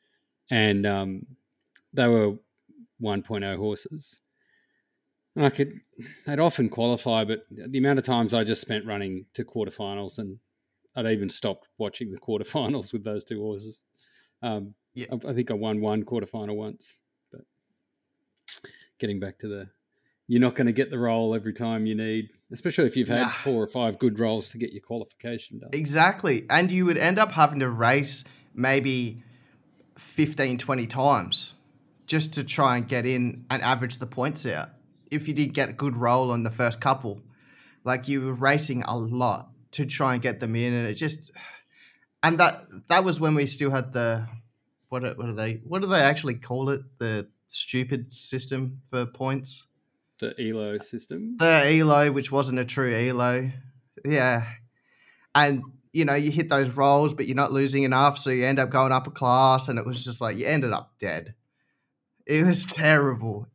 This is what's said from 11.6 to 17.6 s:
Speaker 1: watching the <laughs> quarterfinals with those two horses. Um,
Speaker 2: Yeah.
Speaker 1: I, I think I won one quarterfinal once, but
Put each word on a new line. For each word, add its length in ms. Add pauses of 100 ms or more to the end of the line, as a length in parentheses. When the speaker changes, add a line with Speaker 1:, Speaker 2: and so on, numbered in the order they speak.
Speaker 1:
watching 340
the 60
<laughs> 100
quarterfinals 640
with 120
those 200
two 160
horses. 440 (580)
Um, 320 (220)
Speaker 2:
Yeah. 160
Speaker 1:
I, 180
I 40
think 180
I 20
won 260
one 260
quarterfinal 500
once, 460 (300)
but 100 (1600)